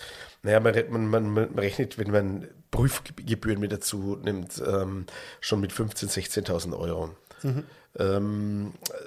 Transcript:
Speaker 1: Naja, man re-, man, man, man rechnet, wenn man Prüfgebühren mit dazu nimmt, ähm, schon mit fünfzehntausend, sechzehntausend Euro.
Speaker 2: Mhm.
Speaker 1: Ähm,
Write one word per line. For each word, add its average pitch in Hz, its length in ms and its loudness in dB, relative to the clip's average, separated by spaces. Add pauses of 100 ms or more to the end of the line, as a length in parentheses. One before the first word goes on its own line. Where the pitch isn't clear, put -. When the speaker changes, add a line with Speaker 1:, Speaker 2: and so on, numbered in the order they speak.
(420)
Speaker 1:
Naja, 104 180 8
man 113 140 6
re-, 113 160 4
man, 110 180 2
man, 107 240 4
man 110 260 2
rechnet, 101 380 0
wenn 101 140 -2
man 101 380 2 (220)
Prüfgebühren 110 880 0
mit 101 140 0
dazu 98 500 -2
nimmt, 95 420 -4
ähm, 95 420 0 (340)
schon 104 220 0
mit 95 100 -2
fünfzehntausend, 107 400 -4
sechzehntausend 87 640 -2
Euro. 82 340 -4 (340)
Speaker 2:
Mhm. 139 220 -2 (340)
Speaker 1:
Ähm, 104 720 0 (340)